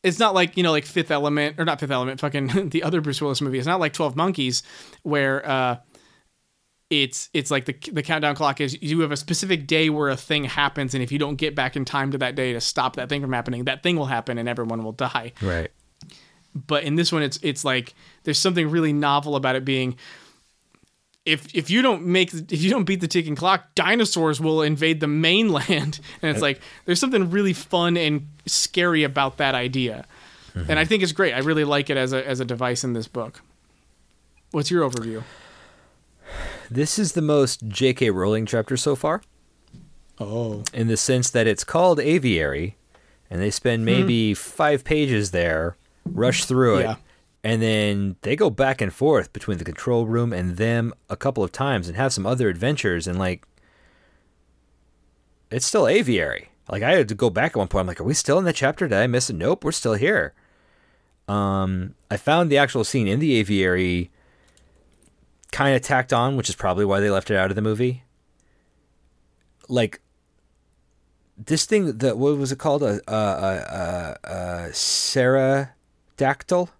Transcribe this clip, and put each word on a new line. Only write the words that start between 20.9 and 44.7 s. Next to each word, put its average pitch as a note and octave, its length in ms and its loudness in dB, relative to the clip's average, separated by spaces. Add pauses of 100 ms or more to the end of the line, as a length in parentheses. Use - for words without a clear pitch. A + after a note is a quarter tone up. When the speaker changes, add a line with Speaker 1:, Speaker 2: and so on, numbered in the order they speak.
Speaker 1:
if, D#3 300 -2
if D#3 160 -2
you A3+ 100 4
don't G#3 240 2
make, F3+ 300 2
if D#3 280 -6
you F#3 80 2
don't A#3 140 2
beat G3 160 0
the E3 80 -2
ticking D#3+ 260 0
clock, F3+ 400 0
dinosaurs E3 680 2
will D#3 220 2
invade D3+ 380 2
the D#3 80 0
mainland. D#3+ 920 2 (120)
<laughs> - 120 -12
And D#3+ 80 0
it's C3+ 100 0
Speaker 2:
Uh, - 20 2
Speaker 1:
like, C#3 180 0 (240)
there's F3 160 0
something A3 300 2
really G3 240 2
fun E3+ 420 0
and D3+ 320 0 (180)
scary F3 580 0
about C3+ 340 -2
that C#3 160 2
idea. B2 500 -2 (500)
Speaker 2:
Mm-hmm. F#2 160 -6
Speaker 1:
And D#3 80 2
I D#3+ 60 4
think F#3+ 180 2
it's E3+ 100 0
great. E3 200 2
I B2 60 -2
really D3+ 260 2
like C#3+ 260 0
it C#3 60 2
as C3 160 0
a, C3 160 -2
as C3 120 -4
a B2+ 40 -2
device B2 400 -4
in B2 80 -2
this A2+ 160 -6
book. A#2+ 320 -10 (1120)
What's D3 180 -2
your E3 180 2
overview? A2+ 360 -6 (1500)
Speaker 2:
This C#3+ 280 0
is G3+ 140 0
the E3+ 100 0
most C#3+ 460 2
J B2+ 260 2
K A#2 160 2
Rowling G#2 360 0
chapter A#2 300 -2
so C#3+ 200 0
far. D#3+ 260 -2 (960)
Speaker 1:
Oh. G#2+ 440 -6 (100)
Speaker 2:
In A2+ 160 0
the A2+ 80 2
sense B2+ 340 0
that A2+ 160 2
it's G#2 180 0
called E3+ 360 4
Aviary, G2 760 0 (540)
and F2+ 100 -4
they G2+ 100 2
spend A#2 320 0
Speaker 1:
Hmm. A2 40 0
Speaker 2:
maybe A#2 480 2
five D3 480 0